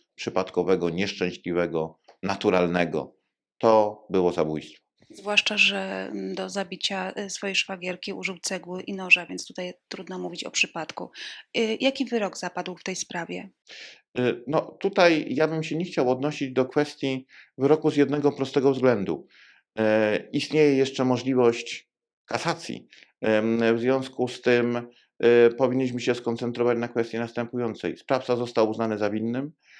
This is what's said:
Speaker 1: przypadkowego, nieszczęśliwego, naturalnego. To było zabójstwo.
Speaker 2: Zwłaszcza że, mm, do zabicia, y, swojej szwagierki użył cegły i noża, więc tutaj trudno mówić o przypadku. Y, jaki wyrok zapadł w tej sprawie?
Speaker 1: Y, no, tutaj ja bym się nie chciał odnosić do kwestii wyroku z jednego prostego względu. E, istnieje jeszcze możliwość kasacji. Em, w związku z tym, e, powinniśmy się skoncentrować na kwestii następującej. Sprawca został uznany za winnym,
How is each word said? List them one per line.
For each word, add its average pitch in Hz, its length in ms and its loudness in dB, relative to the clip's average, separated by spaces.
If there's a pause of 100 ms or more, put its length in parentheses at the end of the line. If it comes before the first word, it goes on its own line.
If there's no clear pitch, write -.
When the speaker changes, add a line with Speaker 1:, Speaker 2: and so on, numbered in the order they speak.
(160)
Speaker 1:
przypadkowego, 87 720 -2
nieszczęśliwego, 85 1080 -4 (240)
naturalnego. 90 920 0 (420)
To 107 520 4
było 90 220 4
zabójstwo. 78 540 -4 (240)
Speaker 2:
Zwłaszcza 208 480 -2
że, 190 540 0
mm, 190 240 -6
do 190 140 -6
zabicia, 185 720 -4
y, 202 100 -6
swojej 196 260 -6
szwagierki 185 580 -6
użył 185 280 -8
cegły 185 420 -8
i 202 100 -8
noża, 180 320 -2
więc 180 220 -10
tutaj 180 260 -12 (140)
trudno 185 320 -12
mówić 175 240 -10
o - 80 -12
przypadku. - 600 -6 (460)
Y, 220 220 0
jaki 269 260 0
wyrok 214 320 -4
zapadł 180 400 -8
w - 60 -20
tej 185 120 -6
sprawie? 180 540 -10 (720)
Speaker 1:
Y, 123 280 0
no, - 320 -2
tutaj 175 500 4
ja 156 180 2
bym 160 160 -2
się 156 120 -4
nie 170 100 -2
chciał 143 240 0
odnosić 135 420 -2
do 127 140 2
kwestii 135 600 -2 (320)
wyroku 151 340 4
z 135 60 -2
jednego 143 340 4
prostego 135 400 2
względu. 117 560 0 (520)
E, 107 380 4 (140)
istnieje 147 440 4
jeszcze 131 300 2
możliwość 127 840 2 (360)
kasacji. - 640 -6 (340)
Em, 113 560 4
w - 20 -2
związku 127 480 0
z - 140 -8
tym, 120 460 2 (320)
e, 120 300 8
powinniśmy 123 500 0
się 123 160 0
skoncentrować 120 600 0
na 120 100 -2
kwestii 117 300 -2
następującej. 117 800 -4
Sprawca 123 380 -2
został 117 340 0
uznany 110 280 -2
za 104 120 0
winnym, 117 420 -4 (280)